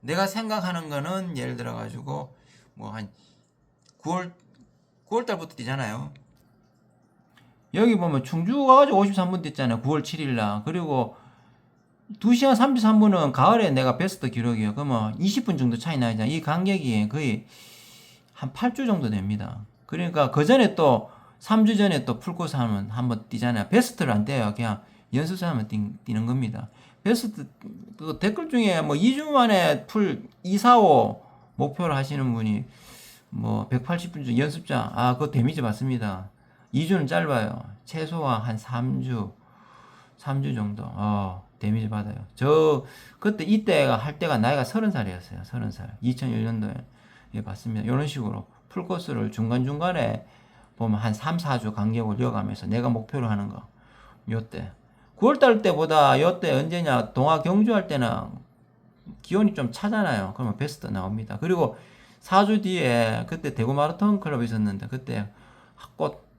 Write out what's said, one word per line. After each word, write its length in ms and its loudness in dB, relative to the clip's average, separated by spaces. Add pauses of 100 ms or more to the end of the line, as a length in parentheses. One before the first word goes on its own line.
내가 260 -2
생각하는 640 -4
거는 480 -6
예를 180 -8
들어가지고 800 -10 (380)
뭐 160 -14
한 180 -12 (880)
구월, 360 -6 (720)
구월 180 -2
달부터 320 -8
뛰잖아요. 560 -6 (1600)
여기 240 4
보면 260 0
충주 440 0
가가지고 320 8
오십삼 320 2
분 120 -2
뛰었잖아요. 380 -2
구월 240 0
칠 160 -10
일 160 -2
날. 280 -2
그리고 520 -2 (1040)
두 140 4
시간 200 6
삼십삼 460 4
분은 320 4
가을에 380 4
내가 260 2
베스트 340 -4
기록이에요. 440 -2
그러면 440 -2
이십 280 0
분 100 0
정도 220 0
차이 200 -4
나잖아요. 320 0
이 100 -2
간격이 680 0
거의 380 -2 (880)
한 180 -10
팔 220 -2
주 120 -4
정도 240 0
됩니다. 540 -4 (220)
그러니까 440 0
그 140 2
전에 300 6
또 360 2 (280)
삼 280 4
주 100 4
전에 280 2
또 160 -4
풀코스 360 -6
하면 340 -2
한번 380 -4
뛰잖아요. 400 -2
베스트를 440 2
안 120 2
떼요. 300 -2
그냥 280 -4 (300)
연습 240 -2
삼아 300 -2
뛰-, 260 -4 (120)
뛰는 220 -2
겁니다. 420 -4 (360)
베스트, 420 -2 (520)
그 200 -8
댓글 300 -2
중에 320 2
뭐 160 0
이 180 4
주 160 -4
만에 560 4
풀 400 -2 (160)
이, 140 -2
사, 220 8
오 440 6 (340)
목표를 380 -2
하시는 380 -2
분이 320 -2 (680)
뭐 380 -4
백팔십 440 -4
분 120 -10
중 140 0
연습자, 560 -4
아, 200 2
그거 160 -4
데미지 300 0
받습니다. 720 -4 (420)
이 140 0
주는 200 0
짧아요. 560 -2 (220)
최소한 560 -4
한 160 -6
삼 460 -4
주, 300 -6 (840)
삼 260 -4
주 120 -4
정도, 320 -6
어, 600 -4 (120)
데미지 320 -2
받아요. 260 -6 (180)
저 500 4 (360)
그때 240 -2
이때가 520 4
할 220 -6
때가 200 0
나이가 260 2
서른 260 -2
살이었어요. 540 -6
서른 260 -6
살. 300 -14
이천일 440 -2
년도에, 300 -4 (600)
예, 80 -6
봤습니다. 440 -6
요런 200 0
식으로 400 -6 (240)
풀코스를 600 -6
중간중간에 960 -2 (500)
보면 220 0
한 140 -2
삼, 260 -4
사 200 -2
주 140 -6
간격을 480 -2
이어가면서 460 -4
내가 220 -2
목표로 400 -4
하는 220 -2
거. 180 -16 (640)
요때. 420 -8 (440)
구월 220 4
달 240 6
때보다 580 6
요때 320 2
언제냐, 600 0
동아 280 2
경주 320 4
할 140 2
때는 240 0 (1120)
기온이 320 2
좀 160 -2
차잖아요. 640 -2
그러면 220 -4
베스트 320 -8
나옵니다. 520 -6
그리고 360 0 (420)
사 260 4
주 160 2
뒤에 680 0
그때 260 -6
대구 200 -2
마라톤 440 2
클럽 240 -4
있었는데 460 -2
그때 400 -6 (680)
꽃 300 -4 (120)